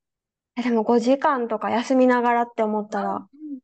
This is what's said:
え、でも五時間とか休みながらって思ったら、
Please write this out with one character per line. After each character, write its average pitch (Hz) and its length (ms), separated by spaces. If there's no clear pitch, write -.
え、 240 80
で 247 80
も 226 120
五 240 160
時 254 200
間 262 300
と 214 100
か 202 100
休 233 260
み 254 120
な 247 140
が 240 100
ら 240 120
っ 233 120
て 226 80
思 214 180
っ 208 60
た 208 160
ら、 196 240